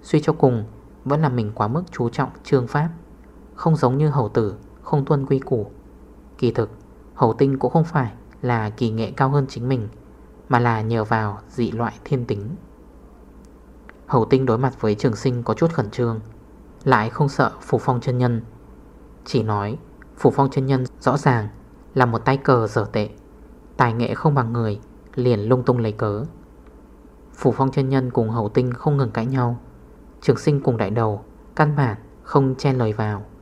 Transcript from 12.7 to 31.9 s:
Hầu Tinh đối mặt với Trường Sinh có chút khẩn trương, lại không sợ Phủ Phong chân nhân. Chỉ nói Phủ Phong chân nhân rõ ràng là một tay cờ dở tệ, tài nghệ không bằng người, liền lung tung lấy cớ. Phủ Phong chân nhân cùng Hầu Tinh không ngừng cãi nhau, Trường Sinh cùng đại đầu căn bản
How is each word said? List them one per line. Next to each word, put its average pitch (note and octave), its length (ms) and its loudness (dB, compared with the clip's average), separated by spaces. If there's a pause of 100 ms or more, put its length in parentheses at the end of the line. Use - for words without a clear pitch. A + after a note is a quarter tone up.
Hầu A#2 180 2
Tinh C3 220 2
đối A#2 120 2
mặt C3 220 -2
với G#2+ 140 0
Trường A2+ 220 0
Sinh B2 260 -2
có A2+ 120 -2
chút E3 180 0
khẩn G#2+ 180 -2
trương, A#2 300 -2 (640)
lại A2+ 260 4
không C#3+ 180 0
sợ B2+ 320 0
Phủ - 180 -2
Phong B2 220 0
chân B2 180 -4
nhân. A#2+ 240 0 (840)
Chỉ A#2 180 0
nói G#2+ 360 -2 (380)
Phủ - 140 4
Phong C3+ 200 2
chân C3 160 -2
nhân C3 180 2 (160)
rõ C3 160 2
ràng A#2 320 2 (460)
là B2+ 120 6
một A2+ 120 0
tay D#3+ 180 4
cờ B2 300 4
dở G#2 260 0
tệ, G#2 160 -2 (680)
tài A#2+ 160 4
nghệ A#2 220 -2
không D3 200 2
bằng A#2 180 0
người, A2 280 -2 (340)
liền B2 260 2
lung A#2+ 220 0
tung B2 160 2
lấy A2+ 140 -2
cớ. G#2+ 320 -4 (1120)
Phủ B2+ 180 2
Phong C3+ 180 0
chân C3 180 -2
nhân C3 220 0
cùng A2+ 200 -2
Hầu A2+ 180 -2
Tinh B2 240 0
không C#3+ 240 0
ngừng C3 140 0
cãi A2+ 160 -4
nhau, B2 340 -2 (600)
Trường - 180 2
Sinh C#3+ 220 2
cùng B2 160 0
đại G2+ 140 -2
đầu A2 340 -2 (320)
căn D3 200 2
bản A#2+ 200 0 (260)